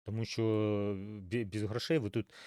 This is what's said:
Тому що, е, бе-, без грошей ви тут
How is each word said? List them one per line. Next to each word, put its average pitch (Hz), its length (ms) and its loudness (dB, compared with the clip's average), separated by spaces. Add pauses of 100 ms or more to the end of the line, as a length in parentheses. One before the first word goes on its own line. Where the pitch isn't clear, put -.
Тому 110 200 -2
що, - 180 0
е, 104 800 2
бе-, 107 240 -2
без 104 180 -4
грошей 120 340 2
ви 107 120 0
тут - 240 -2 (140)